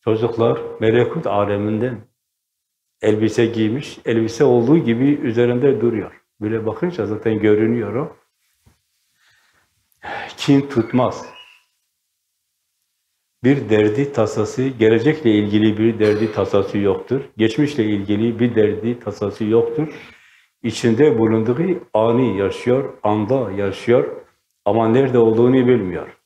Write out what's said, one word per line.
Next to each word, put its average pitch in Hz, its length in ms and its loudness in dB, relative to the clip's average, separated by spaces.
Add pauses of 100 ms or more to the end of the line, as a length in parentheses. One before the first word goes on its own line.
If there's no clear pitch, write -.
Çocuklar 113 800 -2
melekut 117 460 0
aleminden 104 720 -2 (1000)
elbise 107 460 0
giymiş, 110 580 -4
elbise 113 400 0
olduğu 123 340 4
gibi 123 360 0
üzerinde 123 680 0
duruyor. 110 420 -4 (180)
Böyle 107 260 -4
bakınca 117 400 -4
zaten 107 320 -2
görünüyor 107 560 2
o. 147 220 -6 (2250)
Kin 139 320 0
tutmaz. - 680 -4 (2000)
Bir 123 260 2
derdi, 107 420 2
tasası, 113 560 -2
gelecekle 113 600 2
ilgili 107 480 2
bir 110 200 2
derdi, 107 340 0
tasası 98 460 -2
yoktur. 98 580 -2
Geçmişle 113 480 0
ilgili 107 560 -2
bir 120 140 0
derdi, 110 460 0
tasası 101 440 -8
yoktur. 117 500 0 (680)
İçinde 120 560 2
bulunduğu 117 760 0
anı 117 280 2
yaşıyor, 113 800 -2
anda 107 480 0
yaşıyor 98 760 -2 (380)
ama 110 240 2
nerede 123 300 2
olduğunu 120 480 4
bilmiyor. 95 580 -2